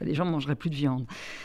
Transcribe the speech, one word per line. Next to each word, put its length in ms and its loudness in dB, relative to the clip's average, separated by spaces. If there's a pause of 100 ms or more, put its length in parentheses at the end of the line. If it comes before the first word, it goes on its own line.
ben, 80 -2
les 60 2
gens 100 2
mangeraient 320 2
plus 140 0
de 40 -2
viande. 320 2 (380)